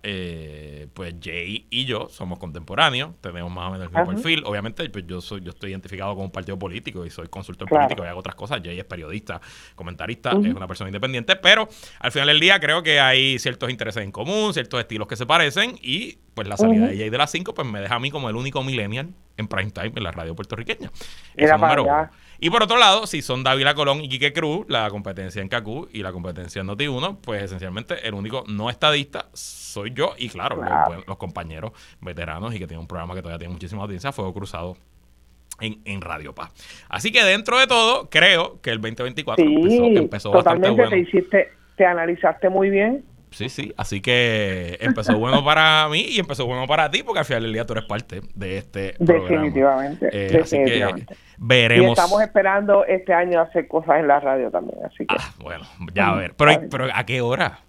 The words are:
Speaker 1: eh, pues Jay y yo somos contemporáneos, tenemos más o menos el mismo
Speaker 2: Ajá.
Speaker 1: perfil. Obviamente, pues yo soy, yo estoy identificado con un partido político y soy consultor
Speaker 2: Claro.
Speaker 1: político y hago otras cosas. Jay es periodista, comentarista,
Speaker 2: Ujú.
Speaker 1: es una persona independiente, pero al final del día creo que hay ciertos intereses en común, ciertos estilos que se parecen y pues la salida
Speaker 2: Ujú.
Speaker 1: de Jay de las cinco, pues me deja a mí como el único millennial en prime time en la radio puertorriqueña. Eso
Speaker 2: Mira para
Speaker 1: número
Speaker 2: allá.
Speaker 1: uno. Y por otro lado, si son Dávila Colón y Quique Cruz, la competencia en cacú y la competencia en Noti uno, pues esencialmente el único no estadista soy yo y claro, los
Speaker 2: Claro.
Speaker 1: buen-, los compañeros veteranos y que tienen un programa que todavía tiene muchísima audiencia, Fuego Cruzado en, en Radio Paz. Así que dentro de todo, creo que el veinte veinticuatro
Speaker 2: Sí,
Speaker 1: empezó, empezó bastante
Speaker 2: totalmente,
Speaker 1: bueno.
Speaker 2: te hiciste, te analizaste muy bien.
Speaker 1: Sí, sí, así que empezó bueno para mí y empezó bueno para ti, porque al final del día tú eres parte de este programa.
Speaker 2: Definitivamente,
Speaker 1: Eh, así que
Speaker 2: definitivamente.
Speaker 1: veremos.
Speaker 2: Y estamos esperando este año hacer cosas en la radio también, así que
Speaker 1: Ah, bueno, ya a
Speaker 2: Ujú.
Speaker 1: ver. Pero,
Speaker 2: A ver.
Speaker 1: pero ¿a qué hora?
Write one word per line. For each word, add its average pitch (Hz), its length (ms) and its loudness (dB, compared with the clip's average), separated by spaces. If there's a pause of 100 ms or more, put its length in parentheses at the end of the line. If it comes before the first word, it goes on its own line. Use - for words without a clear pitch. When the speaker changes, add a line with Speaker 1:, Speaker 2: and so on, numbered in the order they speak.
Speaker 1:
eh, 78 920 -12
pues 87 260 -12
Jay 87 500 -8
y 127 160 -4
yo 113 220 -6
somos 90 300 -12
contemporáneos, 123 800 -4
tenemos 87 300 -10
más 90 160 -8
o 95 60 -6
menos 92 140 -10
el - 20 -14
mismo 160 140 0
Speaker 2:
Ajá. 180 100 -2
Speaker 1:
perfil. 165 340 -2
Obviamente, 104 440 -6
pues 98 180 -12
yo 90 120 -8
soy, 98 200 -12
yo 87 100 -12
estoy 98 200 -12
identificado 95 440 -8
con 95 120 -8
un 90 40 -12
partido 95 260 -8
político 90 480 -10
y 82 60 -12
soy 82 160 -14
consultor 92 400 -12
Speaker 2:
Claro. 151 200 4
Speaker 1:
político 92 180 -6
y 85 40 -10
hago 87 120 -10
otras 92 160 -12
cosas. 110 260 -8
Jay 87 160 -12
es - 60 -12
periodista, 85 560 -12 (340)
comentarista, 90 640 -6
Speaker 2:
Ujú. 208 100 4
Speaker 1:
es 247 80 0
una 95 140 -8
persona 98 200 -10
independiente, 120 460 -2
pero 214 340 4 (300)
al 120 140 -4
final 143 160 2
del 151 100 6
día 185 220 6
creo 156 240 0
que 147 160 4
hay 131 400 4
ciertos 123 280 -4
intereses 110 360 -6
en 98 80 -10
común, 202 420 -2
ciertos 127 240 -4
estilos 110 300 -6
que 117 80 -8
se 120 100 -6
parecen 165 460 2 (100)
y 170 340 -6 (180)
pues 104 120 -6
la 101 100 -6
salida 220 280 6
Speaker 2:
Ujú. 285 80 0
Speaker 1:
de - 60 -6
Jay 110 120 -4
de 123 80 -2
las 147 140 2
cinco, 175 220 -6
pues 147 120 -6
me 104 140 -6
deja 98 160 -2
a - 20 -4
mí 139 140 -4
como 135 180 -6
el 110 60 -4
único 135 260 -4
millennial 127 460 -4 (280)
en 107 120 -6
prime 95 240 -4
time 95 240 -6
en 107 80 -4
la 85 80 -6
radio 82 240 -8
puertorriqueña. - 580 -8
Eso - 80 -14 (340)
Speaker 2:
Mira 151 220 6
para 156 180 4
Speaker 1:
número 135 60 4 (100)
Speaker 2:
allá. 156 100 4 (100)
Speaker 1:
uno. - 100 -20 (220)
Y 170 60 2
por 226 100 4
otro 220 160 2
lado, 214 300 6
si 151 160 -6
son 131 220 -4
Dávila 135 300 4
Colón 143 260 2
y 147 80 -10
Quique 135 240 0
Cruz, 160 360 -2
la 110 220 0
competencia 98 500 -8
en 95 80 -6
cacú 120 440 -6
y 104 100 -10
la 92 80 -8
competencia 90 480 -10
en 95 80 -6
Noti 107 220 -4
uno, 156 340 -6
pues 107 220 -6
esencialmente 95 640 -10
el 104 60 -6
único 110 340 -8
no 107 200 -6
estadista 143 640 -2
soy - 600 -12
yo 131 240 -2
y 123 100 -8
claro, 92 280 -6
los - 100 -8
Speaker 2:
Claro. 76 220 2
Speaker 1:
buen-, 87 180 -6
los 98 120 -10
compañeros 85 520 -10 (300)
veteranos 85 520 -8
y 107 60 -8
que 87 80 -8
tienen 80 140 -14
un 82 80 -14
programa 87 260 -10
que 92 80 -8
todavía 85 160 -10
tiene 85 160 -12
muchísima 87 280 -10
audiencia, 101 280 -10
Fuego 95 240 -8
Cruzado 90 420 -10 (840)
en, 110 240 -8
en 98 160 -8
Radio 78 340 -10
Paz. - 180 -14 (360)
Así 214 240 -2
que 240 100 6
dentro 220 380 2
de 262 80 4
todo, 233 420 2
creo 170 500 4
que 127 100 -4
el 113 100 -2
veinte 113 240 -6
veinticuatro 131 400 2
Speaker 2:
Sí, 151 100 6
Speaker 1:
empezó, 214 300 6
empezó 151 480 4
bastante 175 360 6
Speaker 2:
totalmente, 220 140 6
Speaker 1:
bueno. 220 80 2
Speaker 2:
te 196 80 4
hiciste, 180 500 2 (280)
te 190 100 6
analizaste 175 600 2
muy 190 220 4
bien. 220 340 2 (260)
Speaker 1:
Sí, 113 180 -6
sí, 131 300 -8
así 101 240 -4
que 104 800 2
empezó 110 360 0
bueno 135 240 4
para 156 460 6
mí 156 180 0
y 220 140 0
empezó 139 240 -4
bueno 127 220 -2
para 151 240 2
ti, 214 120 -2
porque 190 180 -2
al 147 40 -2
final 117 200 -2
del 113 100 -4
día 113 100 -2
tú - 80 -8
eres 110 140 -4
parte 101 340 -8 (140)
de 95 240 -6
este 98 400 -8
programa. 170 320 6
Speaker 2:
Definitivamente, 139 840 2
Speaker 1:
Eh, 101 140 -2
así 160 60 0
que 165 60 6 (260)
Speaker 2:
definitivamente. 110 500 0 (240)
Speaker 1:
veremos. 120 500 6
Speaker 2:
Y - 40 4
estamos 180 300 4
esperando 202 640 4
este 185 300 2
año 175 260 4
hacer 165 280 0
cosas 160 320 2
en 151 80 2
la 143 120 6
radio 135 300 0
también, - 340 -4
así - 220 -8
que 95 120 0
Speaker 1:
Ah, - 220 -8
bueno, 80 240 -12 (300)
ya 98 140 4
a - 20 4
Speaker 2:
Ujú. 95 100 2
Speaker 1:
ver. 90 160 -6
Pero, 147 140 8
Speaker 2:
A 160 80 6
ver. 165 100 -8
Speaker 1:
pero 131 160 -4 (100)
¿a - 120 -2
qué 127 160 -2
hora? 123 360 -2 (100)